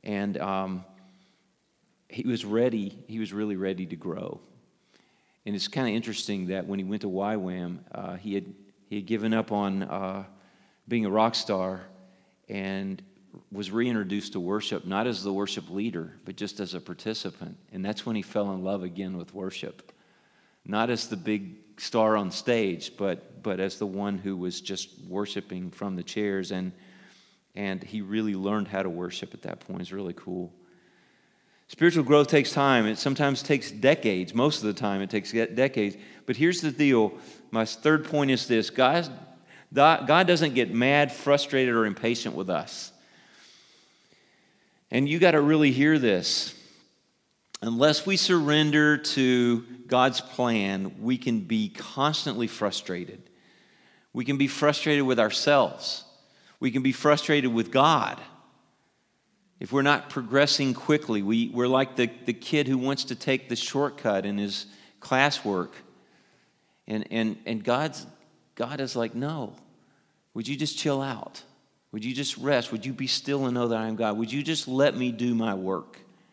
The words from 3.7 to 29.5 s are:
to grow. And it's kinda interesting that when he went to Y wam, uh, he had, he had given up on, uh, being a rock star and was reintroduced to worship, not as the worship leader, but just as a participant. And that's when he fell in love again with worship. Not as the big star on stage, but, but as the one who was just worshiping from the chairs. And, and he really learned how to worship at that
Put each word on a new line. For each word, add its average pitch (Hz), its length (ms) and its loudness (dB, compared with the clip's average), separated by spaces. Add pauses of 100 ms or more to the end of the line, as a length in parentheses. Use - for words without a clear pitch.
to 85 100 -10
grow. 87 440 -10 (1040)
And 101 100 -4
it's 90 120 -6
kinda 127 240 -2
interesting 104 560 -4
that 92 180 -4
when 98 140 -4
he 95 60 -6
went 101 180 -6
to 101 60 -6
Y 98 260 -2
wam, 90 560 -8
uh, 92 240 -10
he 98 180 -8
had, 95 120 -4 (420)
he 101 80 -10
had 101 100 -8
given 110 300 -2
up 110 160 -2
on, 98 320 -2
uh, 95 400 -6 (640)
being 117 180 0
a 95 60 0
rock 113 240 4
star 92 460 -2 (680)
and 98 540 -6 (480)
was 98 180 -8
reintroduced 104 600 -2
to 98 80 -6
worship, 98 460 -4
not 98 220 -2
as 104 140 -4
the 98 120 -4
worship 98 360 -4
leader, 92 440 -6 (100)
but 92 140 -14
just 104 240 -8
as 90 120 -8
a 90 60 -8
participant. 90 800 -10 (160)
And 95 100 -6
that's 104 220 -6
when 113 100 -2
he 104 60 -2
fell 101 320 -2
in 92 100 -6
love 95 200 -2
again 92 340 -8
with - 160 -12
worship. - 580 -10 (720)
Not 113 260 0
as 117 200 -4
the 107 80 -4
big 98 400 -4 (200)
star 110 380 2
on 98 160 0
stage, 104 640 -2
but, - 480 -6
but 95 160 -4
as 95 180 -4
the 107 80 -4
one 98 320 -4
who 95 200 -6
was 90 240 -6
just - 280 -10 (200)
worshiping 92 600 -6
from 95 280 -8
the 87 60 -8
chairs. 98 480 -4
And, 92 200 -4 (840)
and 95 280 -6
he 107 180 -8
really 104 340 -2
learned 98 340 -2
how 95 140 -2
to 92 60 -2
worship 87 440 -8
at - 80 -20
that - 180 -10